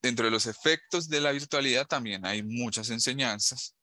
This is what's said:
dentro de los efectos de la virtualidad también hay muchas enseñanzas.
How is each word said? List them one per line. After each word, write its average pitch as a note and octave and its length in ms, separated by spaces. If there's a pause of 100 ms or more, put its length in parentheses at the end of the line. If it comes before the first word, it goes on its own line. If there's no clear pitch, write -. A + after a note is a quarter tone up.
dentro A#2 240
de A2 60
los A2 140
efectos D#3+ 640
de D3 120
la D3 100
virtualidad C#3 560
también G#2+ 380
hay G#2 180
muchas A2+ 460
enseñanzas. B2 920